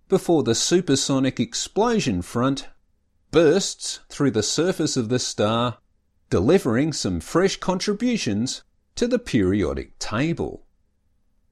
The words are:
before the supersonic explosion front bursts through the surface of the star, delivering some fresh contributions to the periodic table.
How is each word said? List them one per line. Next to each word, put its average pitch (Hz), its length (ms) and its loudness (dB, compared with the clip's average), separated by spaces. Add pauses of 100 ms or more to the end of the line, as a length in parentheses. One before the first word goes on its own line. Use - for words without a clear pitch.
before 175 340 2
the 117 140 2
supersonic 135 840 0
explosion 175 800 -2
front 131 480 -2 (640)
bursts 165 760 2
through 135 240 0
the 107 100 0
surface 170 540 -2
of 117 120 -2
the 123 100 0
star, 117 600 -2 (520)
delivering 135 640 2
some 92 280 -4
fresh 180 360 0
contributions 220 1080 -2 (340)
to 240 100 0
the 240 120 2
periodic 92 800 0
table. 123 680 -4 (840)